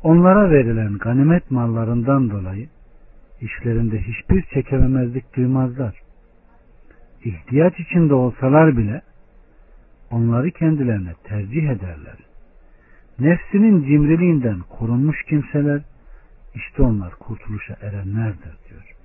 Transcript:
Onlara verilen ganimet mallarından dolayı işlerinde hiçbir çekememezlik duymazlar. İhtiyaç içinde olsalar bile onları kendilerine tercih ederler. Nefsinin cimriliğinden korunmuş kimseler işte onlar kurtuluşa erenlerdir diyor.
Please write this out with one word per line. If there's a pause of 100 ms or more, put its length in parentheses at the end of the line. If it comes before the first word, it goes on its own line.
Onlara
verilen
ganimet
mallarından
dolayı (720)
işlerinde
hiçbir
çekememezlik
duymazlar. (1200)
İhtiyaç
içinde
olsalar
bile (1080)
onları
kendilerine (100)
tercih
ederler. (1000)
Nefsinin
cimriliğinden
korunmuş
kimseler (720)
işte
onlar
kurtuluşa
erenlerdir (100)
diyor. (100)